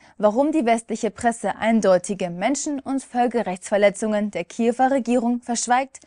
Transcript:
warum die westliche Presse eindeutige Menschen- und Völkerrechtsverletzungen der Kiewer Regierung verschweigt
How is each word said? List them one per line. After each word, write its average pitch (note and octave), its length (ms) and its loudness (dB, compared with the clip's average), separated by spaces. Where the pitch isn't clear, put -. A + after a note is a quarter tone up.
warum A3 340 2
die D4+ 120 0
westliche A3+ 460 -2
Presse A3+ 460 -4
eindeutige F#3+ 760 2
Menschen- C4 480 -4
und C4 240 -4
Völkerrechtsverletzungen G#3+ 1300 0
der F3 140 -6
Kiewer A#3+ 480 0
Regierung A#3+ 500 0
verschweigt B3 640 -2